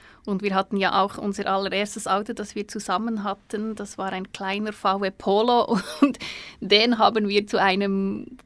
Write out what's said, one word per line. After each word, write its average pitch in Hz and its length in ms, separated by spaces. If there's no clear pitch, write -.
und 196 180
wir 196 100
hatten 196 240
ja 190 240
auch 196 160
unser 196 300
allererstes 196 600
Auto, 208 260
das 208 220
wir 202 120
zusammen 208 560
hatten. 208 520
Das 208 220
war 190 140
ein 190 220
kleiner 202 400
V 196 280
W 190 100
Polo 226 540
<laughs> - 360
und 277 180
den 214 400
haben 208 280
wir 202 200
zu 196 120
einem 196 880